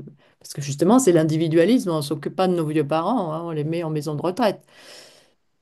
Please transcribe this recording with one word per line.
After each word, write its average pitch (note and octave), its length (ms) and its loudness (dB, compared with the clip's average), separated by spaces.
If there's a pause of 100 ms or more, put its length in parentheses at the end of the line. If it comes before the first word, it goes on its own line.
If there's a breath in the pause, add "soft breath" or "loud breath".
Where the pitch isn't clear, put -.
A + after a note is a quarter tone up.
(400 soft breath)
parce - 140 -20
que D3 80 -10
justement, E3 380 2
c'est F#3 140 4
l'individualisme, E3 760 2
on D#3 100 -2
s'occupe D3 340 -6
pas F#3+ 140 2
de F3+ 60 0
nos E3 120 -2
vieux D3+ 200 0
parents, E3 460 -2
hein, E3 120 -6
on E3+ 60 -8
les D3+ 140 -4
met E3+ 180 -4
en D#3+ 80 -4
maison D3+ 240 -4
de C#3+ 60 -6
retraite. F#3 440 -2 (960 loud breath)